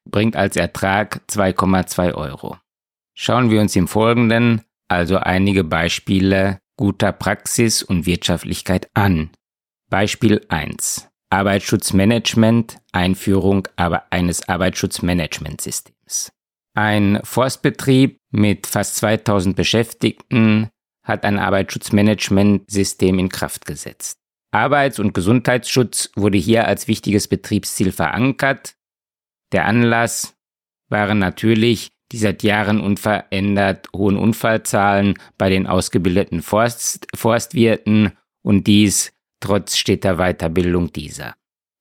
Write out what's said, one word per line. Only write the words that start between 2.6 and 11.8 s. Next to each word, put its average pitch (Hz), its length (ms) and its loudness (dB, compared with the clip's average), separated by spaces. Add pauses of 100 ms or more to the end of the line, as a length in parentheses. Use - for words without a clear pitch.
Schauen 117 360 0
wir 107 120 4
uns 101 160 0
im 90 100 4
Folgenden 117 760 2 (260)
also 90 300 0
einige 95 440 2
Beispiele 95 960 0 (160)
guter 101 380 -2
Praxis - 680 -2
und 87 240 -2
Wirtschaftlichkeit 90 880 -2
an. 90 360 0 (600)
Beispiel 101 600 0
eins. - 580 -6 (220)
Arbeitsschutzmanagement, 107 1500 0 (160)